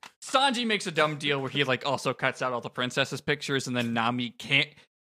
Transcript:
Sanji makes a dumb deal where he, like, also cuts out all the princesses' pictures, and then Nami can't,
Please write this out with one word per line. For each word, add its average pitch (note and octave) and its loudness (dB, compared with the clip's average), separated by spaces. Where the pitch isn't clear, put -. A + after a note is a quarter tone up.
Sanji C4 2
makes G#3 0
a F3+ -4
dumb D3+ 2
deal C#3+ 0
where C3 -4
he, C#3+ 2
like, B2+ 0
also C3+ 0
cuts - -2
out B2+ 0
all A#2+ 0
the A#2+ -8
princesses' B2+ -2
pictures, C#3+ -2
and B2 -2
then A#2 0
Nami A#2 0
can't, C#3 2